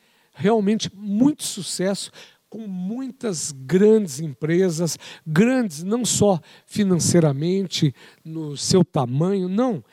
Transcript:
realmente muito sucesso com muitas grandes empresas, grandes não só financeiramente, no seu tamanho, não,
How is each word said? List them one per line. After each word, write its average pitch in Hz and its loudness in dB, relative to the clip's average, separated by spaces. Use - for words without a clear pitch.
realmente 208 0
muito 214 0
sucesso - -6
com 220 -14
muitas 196 -8
grandes 175 4
empresas, 165 -2
grandes 202 2
não 214 -2
só 202 2
financeiramente, 170 2
no 156 -10
seu 185 2
tamanho, 160 0
não, 196 -2